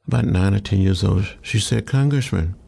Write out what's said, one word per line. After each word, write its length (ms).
about 180
nine 280
or 60
ten 200
years 240
old, 380
she 180
said, 280
"Congressman," 680